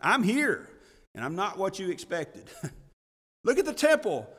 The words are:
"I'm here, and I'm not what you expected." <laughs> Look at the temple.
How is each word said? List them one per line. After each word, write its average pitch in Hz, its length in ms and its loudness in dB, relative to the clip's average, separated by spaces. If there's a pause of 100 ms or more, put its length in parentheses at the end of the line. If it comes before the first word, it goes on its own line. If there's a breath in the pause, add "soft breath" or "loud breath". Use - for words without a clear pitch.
"I'm 233 180 4
here, 233 480 0 (460 soft breath)
and 117 100 -8
I'm 156 100 -6
not 190 220 -4
what 190 220 -4
you 185 100 -4
expected." 160 580 -8 (140)
<laughs> - 840 -16
Look 254 140 4
at 392 80 4
the 302 80 -4
temple. 233 640 2